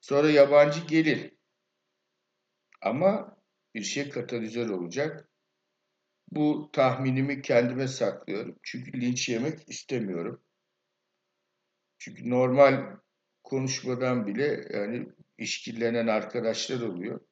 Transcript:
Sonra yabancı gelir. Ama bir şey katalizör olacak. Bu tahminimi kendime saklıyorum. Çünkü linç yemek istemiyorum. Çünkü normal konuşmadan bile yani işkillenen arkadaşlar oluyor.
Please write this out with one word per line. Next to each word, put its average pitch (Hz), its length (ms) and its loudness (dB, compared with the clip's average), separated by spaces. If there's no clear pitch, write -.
Sonra 147 280 4
yabancı 147 580 8
gelir. 156 440 2
Ama 180 560 0
bir 110 60 -8
şey 139 280 -6
katalizör 117 600 -6
olacak. 98 600 -6
Bu 151 420 0
tahminimi 131 680 0
kendime 123 460 2
saklıyorum. 110 760 -6
Çünkü 127 380 -10
linç 123 280 -2
yemek 135 400 -4
istemiyorum. 104 720 -6
Çünkü - 320 -12
normal 127 680 4
konuşmadan 127 840 -2
bile 117 460 -2
yani 104 340 -4
işkillenen 117 720 -2
arkadaşlar 113 720 -2
oluyor. 104 380 -6